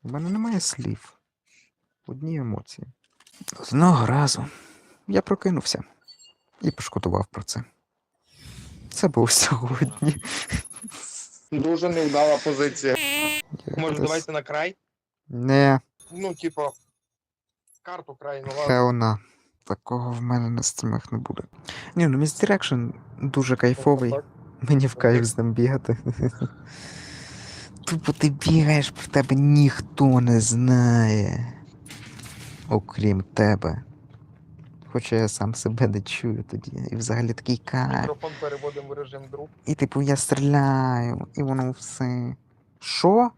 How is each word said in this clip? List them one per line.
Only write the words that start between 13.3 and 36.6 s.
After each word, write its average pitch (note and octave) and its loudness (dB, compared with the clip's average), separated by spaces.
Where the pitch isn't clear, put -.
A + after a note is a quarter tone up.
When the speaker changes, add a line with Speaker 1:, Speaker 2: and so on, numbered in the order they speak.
Speaker 1:
Я - -8
Speaker 2:
Може, D#3 -4
Speaker 1:
десь C#3+ -2
Speaker 2:
давайте D#3+ -4
на D3+ -4
край? D#3 -6
Speaker 1:
Не. C3+ 4
Speaker 2:
Ну, F3+ -6
типу, D#3+ -6
карту E3+ -16
край, C#3+ -10
ну - -10
ладно. D3 0
Speaker 1:
Хелна. B2 4
Такого B2 -6
в A#2 -6
мене A#2+ 0
на A#2 -4
стрімах - -4
не A2+ -4
буде. - -8
Ні, E3+ 4
ну, C3 2
Misdirection D3 0
дуже C3+ 0
кайфовий. B2+ 2
Speaker 2:
Так. C#3 -4
Speaker 1:
Мені C3+ 4
в A#2+ -4
кайф A#2+ 6
Speaker 2:
Окей. A#2 4
Speaker 1:
з A2+ -2
ним A#2 0
бігати. A#2+ 0
<laughs> B2 -4
Тупо D#3+ -2
ти D3+ 2
бігаєш, D3+ 4
про - -14
тебе C#3 2
ніхто C#3 6
не A#2+ 6
знає, A#2 4
окрім G2+ 0
тебе. G2 2
Хоча A#2+ -4
я A2 2
сам G#2 -4
себе A#2 0
не G2+ -2
чую A2 -6
тоді. - -12